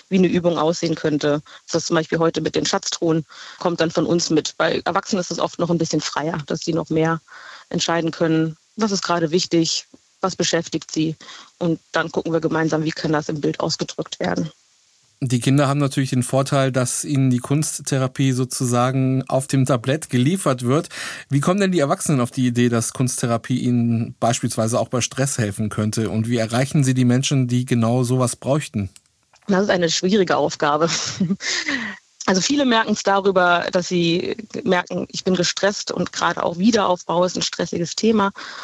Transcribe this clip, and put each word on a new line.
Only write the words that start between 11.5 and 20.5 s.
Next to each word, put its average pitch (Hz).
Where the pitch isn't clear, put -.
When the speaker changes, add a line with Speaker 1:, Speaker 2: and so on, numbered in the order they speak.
Speaker 1:
Und 165
dann 160
gucken 165
wir 160
gemeinsam, 160
wie 156
kann -
das 147
im 147
Bild 156
ausgedrückt -
werden. 170
Speaker 2:
Die 127
Kinder 135
haben 143
natürlich 135
den 127
Vorteil, 135
dass 123
ihnen 135
die 123
Kunsttherapie 135
sozusagen 131
auf 135
dem 135
Tablett 131
geliefert 131